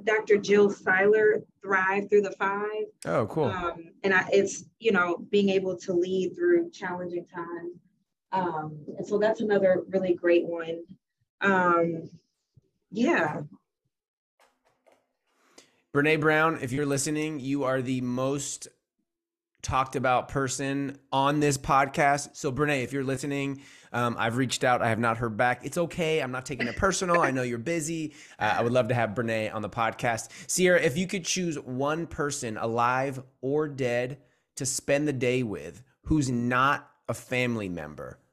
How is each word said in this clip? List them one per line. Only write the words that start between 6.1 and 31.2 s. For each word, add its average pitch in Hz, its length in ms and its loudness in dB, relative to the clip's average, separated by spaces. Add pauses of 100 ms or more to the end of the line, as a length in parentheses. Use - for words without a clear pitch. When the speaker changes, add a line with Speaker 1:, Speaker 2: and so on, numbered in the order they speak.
Speaker 1:
through 175 360 2
challenging 180 540 -8
times. 170 480 -12 (580)
Um, 160 460 -4 (200)
and 196 80 -6
so 208 120 0
that's 220 240 2
another 196 480 4
really 185 240 0
great 170 320 4
one. 170 380 -6 (580)
Um, 170 680 2 (840)
yeah. 185 500 0 (2500)
Speaker 2:
Brené 151 260 4
Brown, 156 420 4
if 117 100 -6
you're 147 140 -2
listening, 151 540 -2
you 139 240 -2
are 131 180 0
the 127 200 -2
most 131 680 -4 (960)
talked 131 340 -2
about 127 320 2
person 139 680 -4 (140)
on 139 280 2
this 147 180 2
podcast. 143 760 2
So 147 160 -4
Brené, 143 320 0
if 117 100 -6
you're 139 100 -2
listening, 139 580 -4 (320)
um, 120 260 0
I've 113 180 0
reached 127 260 -2
out. 123 180 2
I 117 80 2
have 110 100 0
not 117 180 0
heard 117 200 -4
back. 123 280 0
It's 139 120 -8
okay. 160 440 -2
I'm 127 100 -6
not 127 140 -8
taking 120 220 -6
it 113 80 -6
personal. 180 460 2
I 139 100 2
know 131 120 0
you're 123 140 -4
busy. 156 560 -6 (240)
Uh, 107 200 0
I 101 40 0
would 120 120 0
love 123 160 4
to 123 40 0
have 113 180 0
Brené 113 420 -2
on 107 80 -6
the 104 80 -6
podcast. 113 600 -2 (220)
Sierra, 180 300 4
if 147 160 0
you 185 100 -2
could 185 180 -6